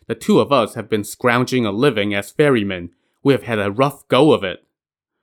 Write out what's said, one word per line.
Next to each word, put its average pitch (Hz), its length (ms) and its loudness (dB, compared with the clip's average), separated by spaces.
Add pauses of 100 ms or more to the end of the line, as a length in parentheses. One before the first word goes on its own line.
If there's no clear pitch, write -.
the 113 60 -4
two 202 260 2
of 110 120 0
us 113 220 0
have 113 160 -10
been 107 140 -2
scrounging 123 600 -2
a 101 80 -2
living 104 420 0
as 101 160 -6
ferrymen. 101 600 0 (340)
We 139 80 4
have 123 120 0
had 113 160 -4
a 101 100 -2
rough 131 380 -2
go 139 240 4
of 98 120 0
it." 87 220 -10 (560)